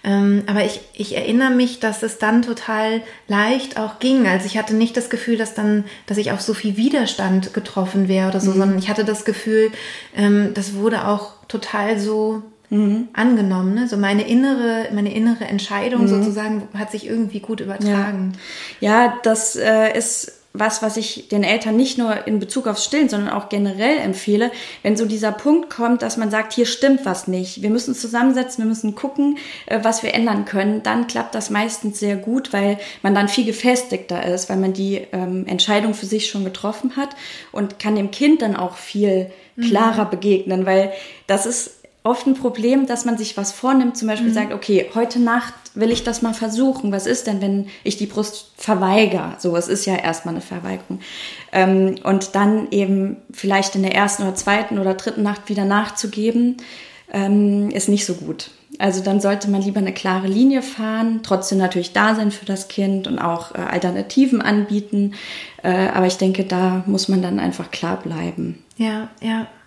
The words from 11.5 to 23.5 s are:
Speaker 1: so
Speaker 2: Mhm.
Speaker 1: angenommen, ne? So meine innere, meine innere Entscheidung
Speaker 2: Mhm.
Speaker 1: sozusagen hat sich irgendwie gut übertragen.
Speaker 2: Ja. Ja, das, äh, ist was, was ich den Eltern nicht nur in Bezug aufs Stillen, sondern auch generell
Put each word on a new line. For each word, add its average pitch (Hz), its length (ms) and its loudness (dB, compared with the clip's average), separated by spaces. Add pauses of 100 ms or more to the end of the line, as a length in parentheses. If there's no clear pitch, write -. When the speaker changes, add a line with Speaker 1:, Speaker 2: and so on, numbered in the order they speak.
Speaker 1:
so 214 440 -2 (260)
Speaker 2:
Mhm. 208 440 2
Speaker 1:
angenommen, 196 600 2
ne? 240 160 0
So 202 80 -2
meine 202 300 2
innere, 233 640 2
meine 208 200 0
innere 226 320 0
Entscheidung 202 580 0
Speaker 2:
Mhm. 196 40 4
Speaker 1:
sozusagen 208 600 0 (100)
hat 208 140 -6
sich 214 160 -8
irgendwie 214 320 -2
gut 208 200 -6
übertragen. 196 720 -2 (460)
Speaker 2:
Ja. 220 280 4
Ja, 240 60 0 (100)
das, 220 340 0
äh, 220 400 2
ist - 360 -4 (260)
was, 220 220 -2
was 220 160 -2
ich - 300 -8
den 202 160 0
Eltern 220 340 0
nicht 262 220 2
nur 220 260 0
in 214 140 0
Bezug 240 260 -4
aufs 208 180 -2
Stillen, 285 260 2
sondern 202 200 -2
auch 202 180 -4
generell 202 520 0